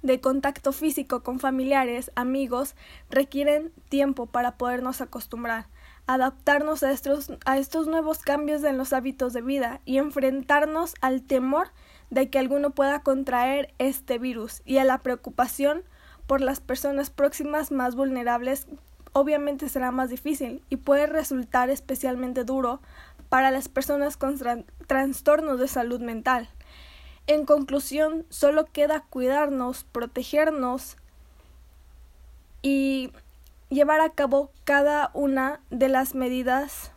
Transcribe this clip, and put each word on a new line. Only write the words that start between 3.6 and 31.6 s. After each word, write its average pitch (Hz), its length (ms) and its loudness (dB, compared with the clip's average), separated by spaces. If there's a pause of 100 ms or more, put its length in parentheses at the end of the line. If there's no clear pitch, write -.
tiempo 277 380 0
para 247 280 -2
podernos 254 460 -4
acostumbrar, 233 640 -8 (420)
adaptarnos 277 760 2
a 269 80 2
estos, 277 420 -2 (120)
a 269 120 2
estos 302 300 -2
nuevos 311 320 -2
cambios 294 440 -2
en 277 140 0
los 262 160 -2
hábitos 262 400 -2
de 240 80 -6
vida 254 420 -4
y 262 140 0
enfrentarnos 285 1040 0
al 262 200 0
temor 269 460 0 (420)
de 262 200 0
que 269 100 0
alguno 277 320 0
pueda 277 320 0
contraer 269 760 0
este 269 400 -2
virus 226 480 -8
y 262 120 2
a 269 80 6
la 262 140 4
preocupación 262 840 -2 (420)
por 269 140 2
las 269 220 -2
personas 277 480 -4
próximas 294 640 -2
más 254 240 -2
vulnerables. 254 720 -2 (440)
Obviamente 285 560 0
será 254 240 -2
más 254 180 -2
difícil 262 600 -6
y 269 80 -4
puede 285 300 2
resultar 262 640 -2
especialmente 254 760 -4
duro 262 340 -2 (480)
para 262 240 4
las 262 160 -2
personas 285 480 -2
con 277 240 -4
tran-, 240 260 -4 (220)
trastornos 277 720 2
de 254 80 2
salud 240 320 -2
mental. 240 480 -2 (800)
En 302 180 4
conclusión, 294 840 2
solo 294 360 4
queda 294 360 0
cuidarnos, 262 840 -2
protegernos 254 1120 -2 (1700)